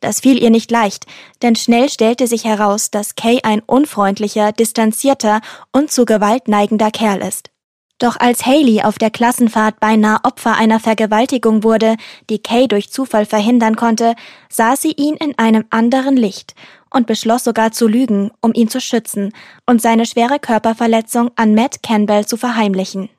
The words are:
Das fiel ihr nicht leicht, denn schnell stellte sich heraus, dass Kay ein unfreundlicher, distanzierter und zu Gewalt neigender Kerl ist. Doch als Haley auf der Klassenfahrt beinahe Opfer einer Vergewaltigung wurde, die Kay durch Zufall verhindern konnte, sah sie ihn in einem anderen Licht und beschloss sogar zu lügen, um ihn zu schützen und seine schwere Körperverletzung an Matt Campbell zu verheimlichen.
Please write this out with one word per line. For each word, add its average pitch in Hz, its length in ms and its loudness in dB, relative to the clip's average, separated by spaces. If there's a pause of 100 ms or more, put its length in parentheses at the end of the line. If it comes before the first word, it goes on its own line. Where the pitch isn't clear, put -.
Das - 200 -6
fiel 254 220 2
ihr 226 80 4
nicht 226 200 2
leicht, 226 360 -2 (340)
denn 233 160 2
schnell 233 320 2
stellte 240 380 0
sich 233 180 -4
heraus, 214 460 -2
dass 208 240 -6
Kay 240 280 0
ein 214 180 0
unfreundlicher, 208 920 0
distanzierter 220 880 0 (320)
und 285 180 0
zu 247 140 2
Gewalt 220 440 0
neigender 208 420 0
Kerl 208 320 -2
ist. - 280 -10 (480)
Doch 240 200 0
als 247 260 0
Haley 262 380 4
auf 214 160 0
der 220 120 0
Klassenfahrt 226 720 0
beinahe 214 440 2
Opfer - 320 -2
einer 220 240 2
Vergewaltigung 220 840 0
wurde, 226 340 2 (320)
die 214 120 -4
Kay 247 280 0
durch 208 220 -2
Zufall 233 340 -2
verhindern 220 520 0
konnte, 233 380 0 (360)
sah 233 260 0
sie 311 160 -2
ihn 294 220 -2
in 294 240 -6
einem 220 320 2
anderen 262 460 0
Licht 220 380 -4 (400)
und 247 120 2
beschloss 226 380 -2
sogar 220 280 0
zu 233 160 0
lügen, 214 420 0 (100)
um 226 140 0
ihn 226 140 2
zu 254 120 -6
schützen 220 520 -6 (340)
und 240 140 2
seine 226 260 2
schwere 247 320 -2
Körperverletzung 226 1000 -2
an 214 180 2
Matt 226 280 0
Campbell 208 420 0
zu 233 120 -6
verheimlichen. 202 840 -4